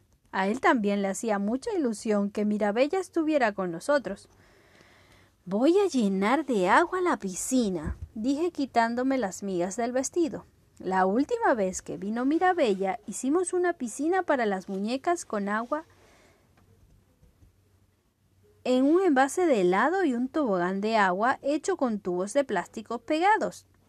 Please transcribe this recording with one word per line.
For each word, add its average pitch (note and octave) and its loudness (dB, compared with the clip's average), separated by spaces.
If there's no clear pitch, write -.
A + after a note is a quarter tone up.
A F#3+ -2
él A#3 -2
también G3+ 2
le G3 -2
hacía G3+ -2
mucha A#3 -4
ilusión G#3+ -2
que G#3 -2
Mirabella G#3+ 0
estuviera D4+ 0
con F#3 -4
nosotros. G3+ -4
"Voy B3+ 2
a G4+ 4
llenar G#3+ 0
de G3 0
agua E4 4
la E4+ 2
piscina", F#3 -2
dije C#4 -2
quitándome B3 0
las G3+ -4
migas F#3 -2
del A#3 -2
vestido. C4 -2
La F#3 0
última D#4 2
vez F#3+ -2
que D3 -10
vino G#3+ -4
Mirabella, C#4+ 2
hicimos D#4 -2
una F4+ 2
piscina E4 -2
para C#4+ 0
las F#3+ -4
muñecas A#3+ -4
con G3+ -4
agua A#3+ -4
en B3+ 2
un D#4+ 6
envase C#4+ 4
de B3 4
helado A#3+ 4
y C4 2
un B3 -4
tobogán G3 -2
de A3 0
agua G3+ 2
hecho D4+ -2
con A3+ -2
tubos F#3 -4
de C#4 2
plástico A3+ -6
pegados. D#4 0